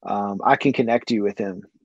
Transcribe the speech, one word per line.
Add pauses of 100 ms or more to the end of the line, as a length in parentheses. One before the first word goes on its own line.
Um,
I
can
connect
you
with
him. (220)